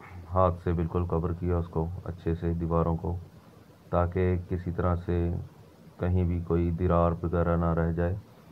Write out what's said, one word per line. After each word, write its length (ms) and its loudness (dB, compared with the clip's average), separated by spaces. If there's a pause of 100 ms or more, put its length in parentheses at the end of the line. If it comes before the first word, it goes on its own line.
(280)
हाथ 300 4
से 140 -2
बिल्कुल 360 0
कवर 260 0
किया 240 0
उसको 300 -2 (180)
अच्छे 280 -4
से 200 -2
दीवारों 420 0
को, 160 -4 (800)
ताकि 460 2 (100)
किसी 240 -4
तरह 240 2
से 340 0 (720)
कहीं 240 2
भी 180 0
कोई 300 0
दरार 420 4
वगैरह 420 0
ना 180 2
रह 180 2
जाए। 260 0 (340)